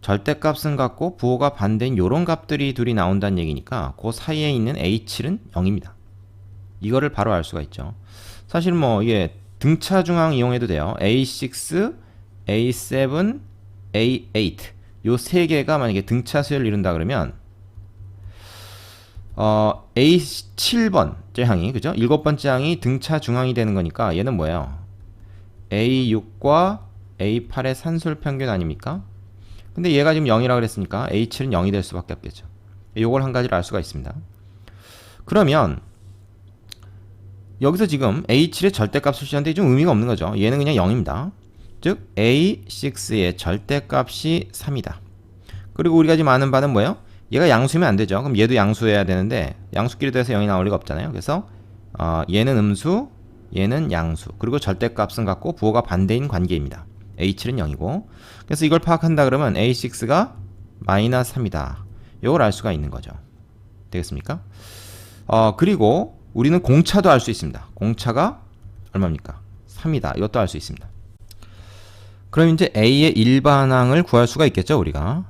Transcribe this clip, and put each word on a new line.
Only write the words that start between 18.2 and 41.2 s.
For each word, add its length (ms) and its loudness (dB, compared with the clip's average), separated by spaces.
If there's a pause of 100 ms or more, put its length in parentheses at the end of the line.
어, 600 2
에이 240 6 (360)
칠 340 0
번째 540 -2
항이, 280 2
그죠? 240 -4
일곱 280 2
번째 260 0
항이 320 0
등차 380 -2
중항이 340 -2
되는 200 0
거니까 440 -2
얘는 180 -2
뭐예요? 420 -4 (960)
에이 400 0
육과 760 0 (340)
에이 280 -2
팔의 260 -4
산술 460 -4
평균 300 -4
아닙니까? 520 -4 (720)
근데 180 -2
얘가 220 4
지금 140 2
영이라 280 4
그랬으니까 560 -4
에이 180 0
칠은 220 -6
영이 200 0
될 100 0
수밖에 320 -10
없겠죠. 320 -16 (520)
요걸 260 0
한 80 -4
가지를 240 -2
알 80 0
수가 160 -4
있습니다. 340 -10 (1120)
그러면 540 2 (1800)
여기서 280 2
지금 420 0
에이 220 4
칠의 200 0
절대값을 560 -2
취하는데 280 -2
좀 140 2
의미가 200 4
없는 180 2
거죠. 300 -2
얘는 220 2
그냥 160 0
영입니다. 560 0 (500)